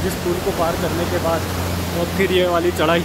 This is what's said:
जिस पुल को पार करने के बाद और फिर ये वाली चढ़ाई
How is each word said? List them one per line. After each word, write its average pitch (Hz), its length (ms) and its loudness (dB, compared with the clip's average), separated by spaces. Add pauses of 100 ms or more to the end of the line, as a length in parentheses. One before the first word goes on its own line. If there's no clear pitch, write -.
जिस 185 100 -2 (100)
पुल 175 220 0
को 196 140 0
पार 170 160 2
करने 175 300 -2
के 180 180 -2
बाद 165 180 0 (580)
और 175 60 0 (120)
फिर 185 140 2
ये 180 180 4
वाली 175 240 2
चढ़ाई 170 320 2